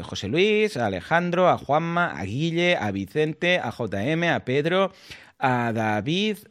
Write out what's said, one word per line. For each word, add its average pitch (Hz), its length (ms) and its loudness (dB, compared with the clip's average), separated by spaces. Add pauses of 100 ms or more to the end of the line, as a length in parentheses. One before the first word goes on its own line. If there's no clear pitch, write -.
José 95 260 -8
Luis, 208 480 2
a 120 80 0
Alejandro, 170 640 2
a 127 80 4
Juanma, 165 600 0
a 85 60 -6
Guille, 165 540 0
a 104 140 -2
Vicente, 156 720 0
a 117 120 -4
J 101 320 -4
M, 165 240 0
a 131 160 0
Pedro, 165 480 0 (440)
a 120 360 2
David, 117 640 0 (140)